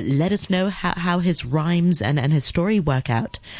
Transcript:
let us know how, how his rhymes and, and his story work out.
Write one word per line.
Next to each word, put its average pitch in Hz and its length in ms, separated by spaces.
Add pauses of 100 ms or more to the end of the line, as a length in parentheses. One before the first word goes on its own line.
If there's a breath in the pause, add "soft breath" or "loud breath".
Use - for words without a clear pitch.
let 151 260
us 208 160
know 190 220
how, 180 240
how 175 260
his 175 240
rhymes 165 560
and, 135 200
and 139 120
his 151 140
story 208 340
work 139 300
out. 113 300 (200 loud breath)